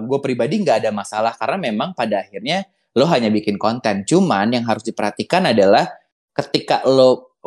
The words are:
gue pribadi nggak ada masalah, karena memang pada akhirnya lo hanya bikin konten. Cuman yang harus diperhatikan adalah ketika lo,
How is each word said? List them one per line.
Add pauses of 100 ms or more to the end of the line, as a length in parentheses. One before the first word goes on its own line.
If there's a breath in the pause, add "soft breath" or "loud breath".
gue
pribadi
nggak
ada
masalah,
karena
memang
pada
akhirnya (320)
lo
hanya
bikin
konten.
Cuman
yang
harus
diperhatikan
adalah (460)
ketika
lo,